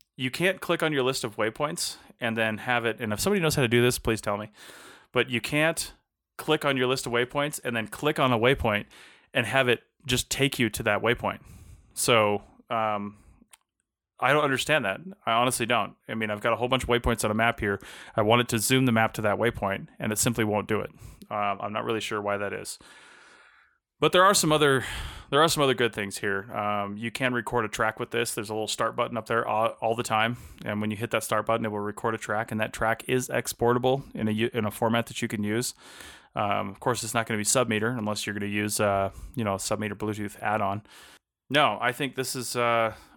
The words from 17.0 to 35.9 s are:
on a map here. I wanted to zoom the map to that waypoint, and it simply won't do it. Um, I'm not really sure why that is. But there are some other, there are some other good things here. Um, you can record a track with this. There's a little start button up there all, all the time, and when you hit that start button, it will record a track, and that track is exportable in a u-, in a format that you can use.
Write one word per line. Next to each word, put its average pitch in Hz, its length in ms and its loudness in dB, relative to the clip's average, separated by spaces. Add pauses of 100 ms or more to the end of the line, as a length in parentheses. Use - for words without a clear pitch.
on 107 80 2
a - 20 0
map 113 280 2
here. 101 180 0 (380)
I 113 40 2
wanted 117 280 4
to 117 100 0
zoom 131 260 4
the 123 60 4
map 113 220 4
to - 80 -6
that 104 160 2
waypoint, 101 500 -2 (100)
and 110 140 -4
it 107 60 -2
simply 120 260 0
won't 104 240 0
do 104 140 0
it. - 100 -10 (400)
Um, 101 300 -2
I'm 107 100 -6
not 113 140 -4
really 113 160 -2
sure 107 200 -4
why 101 160 0
that 101 140 -6
is. 101 280 -10 (1200)
But 156 100 4
there 185 140 8
are 202 80 8
some 165 180 4
other, 143 320 6 (460)
there 139 120 4
are 165 60 6
some 151 160 2
other 135 100 4
good 117 200 2
things 101 240 -6
here. 101 360 -4
Um, 104 440 -2
you 113 140 -6
can 127 220 0
record 120 300 0
a 104 60 -4
track 110 280 -2
with 120 140 -8
this. 117 220 -2
There's 107 160 -6
a 110 40 -6
little 107 140 -4
start 113 280 -2
button 120 200 -2
up 110 120 -6
there 117 200 0
all, 113 200 2 (120)
all 113 160 0
the 117 80 -4
time, 113 320 2 (300)
and 104 160 -4
when 107 100 -2
you 104 60 -6
hit 113 140 -6
that 110 120 0
start 107 220 0
button, 113 200 0
it 107 60 -4
will 104 80 -6
record 104 340 -4
a 110 40 -4
track, 107 340 -4
and 110 80 -4
that 110 140 -4
track 113 340 -2
is 127 220 0
exportable 123 760 0 (100)
in 110 140 -2
a 107 40 0
u-, 110 220 0
in 113 120 -2
a 101 60 -2
format 117 340 0
that - 160 -10
you 113 80 -4
can 107 140 -4
use. 110 300 -2 (600)